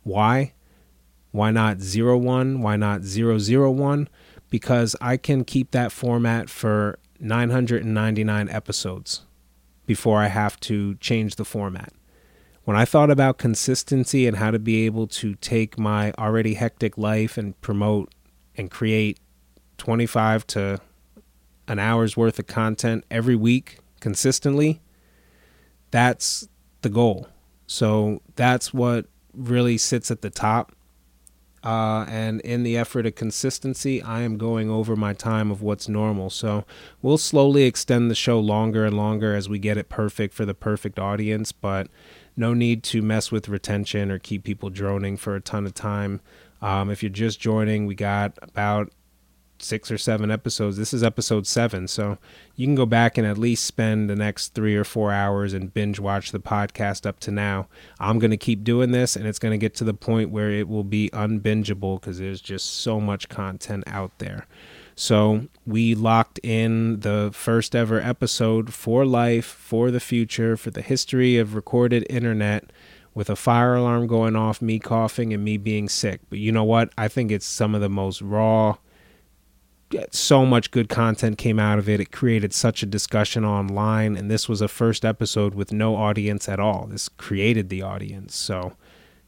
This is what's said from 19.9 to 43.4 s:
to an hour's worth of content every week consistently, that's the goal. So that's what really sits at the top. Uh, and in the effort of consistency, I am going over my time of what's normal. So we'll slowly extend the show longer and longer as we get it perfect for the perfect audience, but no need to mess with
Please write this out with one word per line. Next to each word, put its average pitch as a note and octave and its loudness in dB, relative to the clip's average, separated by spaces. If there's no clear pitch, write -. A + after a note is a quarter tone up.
to G2 -2
an G#2+ -4
hour's A2+ 2
worth A2+ 2
of - -6
content A2 -2
every A#2 2
week A#2 0
consistently, C#3+ 0
that's A#2+ 2
the A#2+ 2
goal. G#2+ 2
So G#2+ 0
that's B2+ 0
what A#2+ 0
really B2 0
sits - -2
at A#2 -8
the G2+ -8
top. A2 -2
Uh, A2 -2
and A2 -4
in A#2+ -4
the A#2 -2
effort A#2 -2
of G#2+ -4
consistency, C3 -4
I A2+ -6
am A#2 -4
going A2+ -2
over A2 0
my G#2 0
time A2 -2
of G2+ -6
what's G#2 -4
normal. G#2 -2
So G#2 -4
we'll C#3+ 2
slowly C#3 4
extend A#2+ 2
the A2+ 0
show A#2+ 2
longer G#2+ 2
and G#2 2
longer G#2+ 0
as G2 -4
we G#2 -4
get G#2 0
it G2+ -6
perfect G#2+ -4
for A2+ -4
the G2+ -2
perfect G#2 -6
audience, G#2+ -4
but G2 -4
no A#2 0
need A#2+ 2
to - -2
mess G#2+ 0
with G#2+ -4